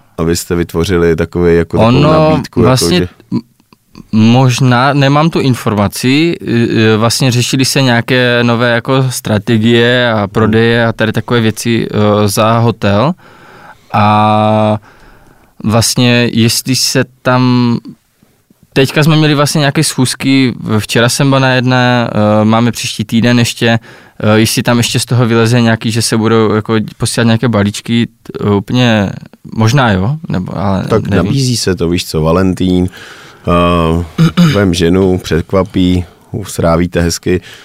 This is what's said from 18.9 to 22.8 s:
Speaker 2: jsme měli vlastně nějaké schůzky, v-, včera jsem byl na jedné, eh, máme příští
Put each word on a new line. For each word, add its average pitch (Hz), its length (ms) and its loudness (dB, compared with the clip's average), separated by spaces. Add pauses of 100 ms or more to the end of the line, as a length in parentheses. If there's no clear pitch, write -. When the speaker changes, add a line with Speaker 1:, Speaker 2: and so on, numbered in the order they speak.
Speaker 2:
jsme 156 120 4
měli 151 200 2
vlastně 147 240 0
nějaké 143 240 0
schůzky, 135 760 0
v-, 110 200 -2
včera 117 300 0
jsem 139 200 0
byl 135 100 2
na 131 140 0
jedné, 123 560 0 (320)
eh, 107 40 2
máme 113 260 2
příští - 340 -8